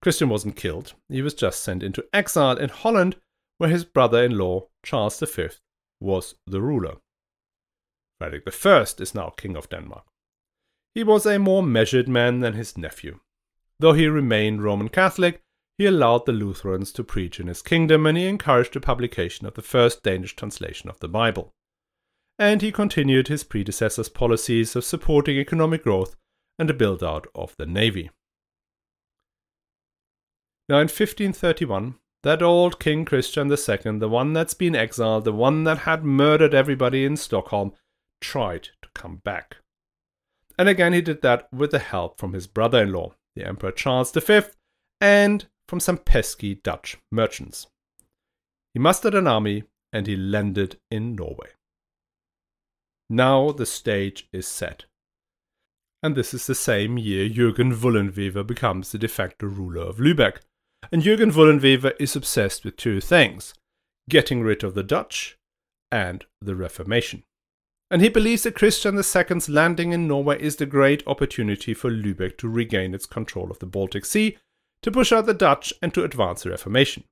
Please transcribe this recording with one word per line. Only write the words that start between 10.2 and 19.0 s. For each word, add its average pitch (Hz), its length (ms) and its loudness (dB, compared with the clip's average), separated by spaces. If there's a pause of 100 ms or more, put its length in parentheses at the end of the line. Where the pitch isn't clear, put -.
He 226 80 -4
was 214 220 4
a 208 140 2
more 190 220 4
measured 123 460 2
man 123 320 2
than 120 140 -2
his 110 240 -10
nephew. 73 420 -14 (600)
Though 156 140 8
he 156 140 4
remained 107 560 0
Roman 104 240 -2
Catholic, 180 540 0 (360)
he 202 80 2
allowed 123 400 4
the 135 60 0
Lutherans 98 640 -4
to 120 100 -10
preach 92 380 -6
in 87 60 -8
his 87 140 -10
kingdom, 156 440 4
and 156 120 2
he 180 100 -2
encouraged 143 480 2
the 120 40 -6
publication 120 680 -4